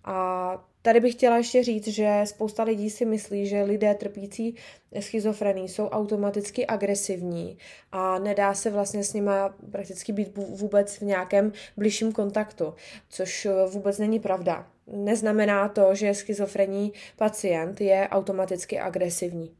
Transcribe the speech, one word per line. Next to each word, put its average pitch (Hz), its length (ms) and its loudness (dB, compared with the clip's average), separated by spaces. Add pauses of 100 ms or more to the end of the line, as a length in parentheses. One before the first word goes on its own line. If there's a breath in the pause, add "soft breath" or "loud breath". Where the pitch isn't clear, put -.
A 185 640 -4 (140)
tady 233 180 6
bych 240 140 4
chtěla 240 240 6
ještě 240 260 4
říct, 220 240 -2
že 208 380 2
spousta 214 380 -4
lidí 214 260 0
si 226 160 -2
myslí, 202 420 -2
že 202 160 0
lidé 208 320 2
trpící 208 600 -8 (440 loud breath)
schizofrenií 202 720 -2
jsou 208 180 -4
automaticky 202 800 -2
agresivní 185 880 -4 (340 loud breath)
a 185 280 0
nedá 202 340 2
se 214 160 -2
vlastně 202 340 -2
s 202 100 -4
nima 196 420 0 (160)
prakticky 202 420 -8
být 202 240 -4
vů-, 196 180 -8
vůbec 202 420 2
v - 40 -12
nějakém 202 500 2 (260 loud breath)
bližším 214 340 0
kontaktu, 202 600 -2 (360 loud breath)
což, - 360 -6
eh, 196 60 0 (180)
vůbec 196 280 -2
není 214 220 2
pravda. 180 480 -2 (200)
Neznamená 208 840 2
to, 196 260 6
že 202 180 0
schizofrenní 202 800 -2 (240 loud breath)
pacient 190 640 0
je 196 300 4
automaticky 190 680 -2
agresivní. 175 800 -4